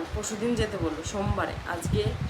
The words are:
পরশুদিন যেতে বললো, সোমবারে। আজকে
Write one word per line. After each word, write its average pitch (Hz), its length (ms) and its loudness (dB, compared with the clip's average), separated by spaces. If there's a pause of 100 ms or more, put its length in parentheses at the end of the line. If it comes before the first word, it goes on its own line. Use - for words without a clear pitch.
(140)
পরশুদিন 214 360 0 (100)
যেতে 208 240 0
বললো, 156 160 0 (120)
সোমবারে। 196 420 2 (200)
আজকে 175 260 2 (300)